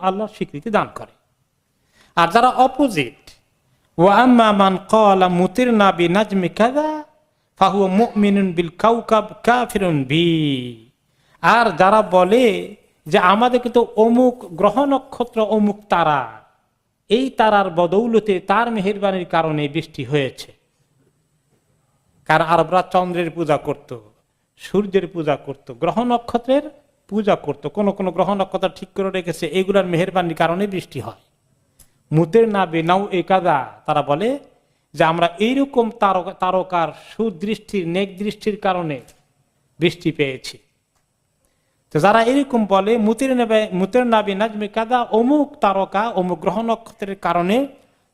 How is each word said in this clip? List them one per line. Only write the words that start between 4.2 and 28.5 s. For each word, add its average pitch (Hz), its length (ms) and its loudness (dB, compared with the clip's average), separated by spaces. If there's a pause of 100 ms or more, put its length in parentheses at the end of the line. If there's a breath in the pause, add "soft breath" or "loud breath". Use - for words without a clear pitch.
মান 190 260 2
ক্বালা 196 500 4
মুতিরনা 196 640 2
বিনাজমি 185 580 0
কাযা 294 540 -2 (540)
ফাহুয়া 190 300 2
মুমিনুন 202 640 2
বিল 170 180 -4
কাওকাব 220 560 0 (180)
কাফিরুন 196 600 0
বি। 135 880 -2 (500)
আর 202 360 2
যারা 196 240 6
বলে 185 720 2 (320)
যে 156 100 2
আমাদেরকে 233 520 2
তো 233 260 0
অমুক 240 500 2
গ্রহ 196 400 0
নক্ষত্র, 254 600 -2
অমুক 208 440 0
তারা, 139 520 0 (680)
এই 254 200 0
তারার 208 400 2
বদৌলতে, 190 720 0
তার 220 320 -2
মেহেরবানির 196 540 -2
কারণে 156 420 -2
বৃষ্টি 147 360 -8
হয়েছে। 131 500 -4 (1700)
কার 156 160 2
আরবরা 165 500 2
চন্দ্রের 180 400 -2
পূজা 151 260 -2
করত, 139 420 -10 (580)
সূর্যের 185 500 -2
পূজা 151 280 -4
করত, - 360 -12
গ্রহ 165 320 -4
নক্ষত্রের 240 640 -2 (380)
পূজা 196 280 0
করত, 147 320 -8
কোন 202 240 -2
কোন 185 200 -4
গ্রহ 175 220 -2
নক্ষত্র 190 360 -4